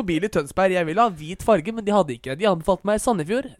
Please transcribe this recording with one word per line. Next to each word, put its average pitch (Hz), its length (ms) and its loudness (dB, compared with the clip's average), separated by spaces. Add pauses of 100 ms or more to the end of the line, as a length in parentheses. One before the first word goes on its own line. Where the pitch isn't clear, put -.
mobil 175 240 0
i - 20 -2
Tønsberg. 185 460 0
Jeg 175 100 0
ville 165 160 -2
ha 233 80 6
hvit 160 380 -8
farge, 202 260 4
men 226 140 -8
de 202 80 0
hadde 147 240 2
ikke. 131 180 -6
De 202 140 2
anbefalte 180 340 0
meg 208 140 0
i - 80 -2
Sandefjord. 220 540 -2